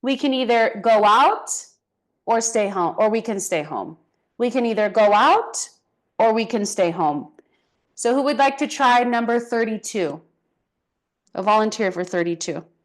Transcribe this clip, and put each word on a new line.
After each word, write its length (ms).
We 160
can 160
either 480
go 220
out 460
or 160
stay 280
home, 280
or 120
we 120
can 180
stay 240
home. 340
We 140
can 140
either 240
go 240
out 560
or 160
we 120
can 200
stay 260
home. 400
So 180
who 100
would 140
like 220
to 80
try 360
number 360
thirty-two? 840
A 80
volunteer 480
for 120
thirty-two. 600